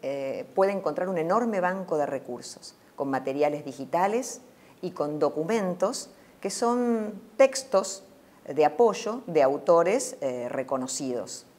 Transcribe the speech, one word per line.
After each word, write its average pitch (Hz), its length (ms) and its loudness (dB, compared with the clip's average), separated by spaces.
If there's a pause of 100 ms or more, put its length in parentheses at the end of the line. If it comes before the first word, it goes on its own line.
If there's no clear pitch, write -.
eh, 135 440 -6 (100)
puede 196 160 4
encontrar 180 380 -2
un 185 80 -2
enorme 202 420 0
banco 180 380 -2
de 147 80 2
recursos, 127 680 -10 (200)
con 139 140 -4
materiales 139 560 0
digitales 170 760 -2 (400)
y 180 100 -6
con 151 280 -4
documentos 180 920 0 (320)
que 196 80 -4
son 233 640 0 (240)
textos - 640 2 (420)
de 147 200 4
apoyo 220 600 2
de 156 160 2
autores, 170 800 4
eh, 123 280 -4
reconocidos. 127 1000 -4 (120)